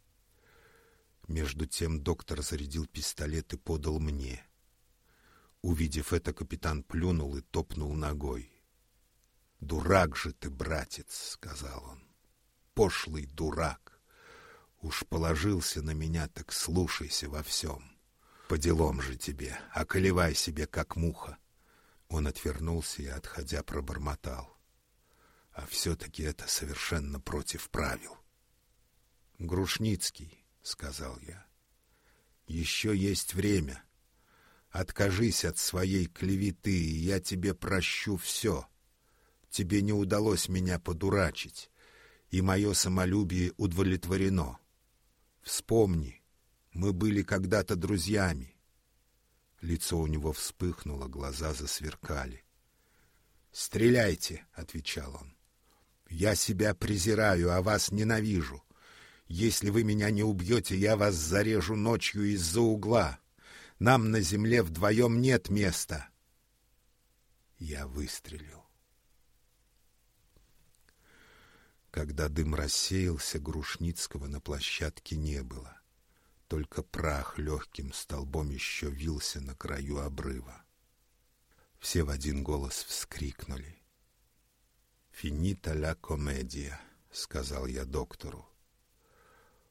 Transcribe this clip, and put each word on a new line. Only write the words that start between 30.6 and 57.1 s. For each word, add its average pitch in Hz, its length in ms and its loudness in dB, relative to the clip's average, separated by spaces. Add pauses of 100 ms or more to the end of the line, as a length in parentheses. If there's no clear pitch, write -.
сказал 67 560 -10
я, — 82 260 -16 (1000)
«еще 82 460 0
есть 98 420 0
время. 92 480 2 (880)
Откажись 95 720 2
от 82 140 -2
своей 92 480 2
клеветы, 95 640 0
и 82 240 2
я 90 240 0
тебе 92 340 0
прощу 95 600 -2
все. 87 500 -2 (840)
Тебе 101 320 2
не 104 100 4
удалось 104 560 2
меня 92 320 2
подурачить, 92 880 0 (600)
и 90 120 2
мое 95 320 6
самолюбие 92 840 4
удовлетворено. 92 1000 2 (800)
Вспомни, 92 840 2 (480)
мы 95 220 2
были 101 280 2
когда-то 95 540 2
друзьями». 92 800 0 (1040)
Лицо 82 400 0
у 80 80 2
него 78 240 0
вспыхнуло, 73 800 -4
глаза 69 440 -4
засверкали. 73 920 -6 (1080)
«Стреляйте», — 107 1000 2
отвечал 76 680 -8
он. 69 140 -20 (720)
«Я 95 280 2
себя 104 380 2
презираю, 98 800 4